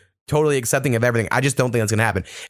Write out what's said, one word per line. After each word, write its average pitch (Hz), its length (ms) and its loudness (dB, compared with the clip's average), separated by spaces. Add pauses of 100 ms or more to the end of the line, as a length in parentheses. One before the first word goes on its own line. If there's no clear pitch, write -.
(280)
totally 151 280 2
accepting 131 400 0
of 113 80 0
everything, 117 260 0
I 127 120 0
just 135 160 0
don't 123 120 2
think 117 120 0
that's 107 100 -2
gonna 107 100 2
happen. 98 220 0 (260)